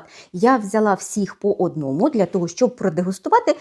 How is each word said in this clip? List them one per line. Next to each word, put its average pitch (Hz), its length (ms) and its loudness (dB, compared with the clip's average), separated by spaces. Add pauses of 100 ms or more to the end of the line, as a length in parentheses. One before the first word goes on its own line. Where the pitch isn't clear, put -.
(340)
Я 233 240 4
взяла 208 360 2
всіх - 420 -4
по 202 180 0
одному 156 560 0
для 220 160 2
того, 175 220 -2
щоб 247 280 0
продегустувати 190 840 0